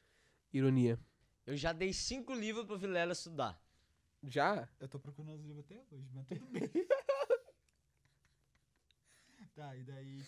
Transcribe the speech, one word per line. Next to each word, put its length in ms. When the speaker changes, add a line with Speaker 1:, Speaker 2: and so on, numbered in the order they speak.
Speaker 1:
Ironia. 480
Speaker 2:
Eu 120
já 180
dei 180
cinco 400
livros 320
pro 140
Vilela 340
estudar. 480
Speaker 1:
Já? 440
Speaker 3:
Eu 80
tô 100
procurando 360
os 80
livros 220
até 260
hoje, 240
mas 120
tudo 200
bem. 160
<laughs> 400
Tá, 220
e 80
daí, 440